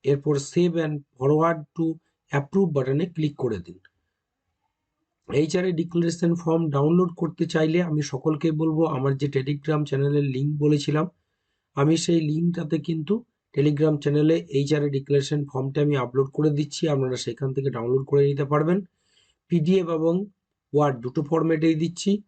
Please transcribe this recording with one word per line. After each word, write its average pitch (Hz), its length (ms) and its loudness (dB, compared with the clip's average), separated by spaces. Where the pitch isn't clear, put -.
এরপর 143 320 0
Save 139 200 -6
and 165 420 0
Forward 151 580 0
to 160 380 -4
Approve 160 400 0
বাটনে 139 340 0
ক্লিক 156 300 -4
করে 117 220 -2
দিন। 87 220 -14
এইচআরএ 180 380 0
ডিক্লারেশন 170 640 0
ফর্ম 165 340 0
ডাউনলোড 160 480 2
করতে 170 280 -4
চাইলে 160 380 0
আমি 151 180 -2
সকলকে 151 500 -2
বলবো, 156 340 0
আমার 135 320 -2
যে 143 100 -2
Telegram 143 580 -2
চ্যানেলের 143 380 0
লিংক 143 360 -2
বলেছিলাম, 147 480 2
আমি 151 220 4
সেই 165 240 2
লিঙ্কটাতে 160 580 -2
কিন্তু 160 440 -2
Telegram 151 440 2
চ্যানেলে 156 520 2
এইচআরএ 143 400 0
ডিক্লারেশন 139 640 0
ফর্মটা 135 280 -2
আমি 147 160 2
আপলোড 127 360 0
করে 151 160 2
দিচ্ছি, 147 380 -2
আপনারা 131 300 0
সেখান 131 360 -6
থেকে 139 160 -2
ডাউনলোড 127 360 -2
করে 143 220 4
নিতে 143 180 -2
পারবেন। 156 400 0
পিডিএফ 175 420 2
এবং 165 360 0
Word 143 260 2
দুটো 127 220 -4
ফরম্যাটেই 160 520 2
দিচ্ছি 175 520 -2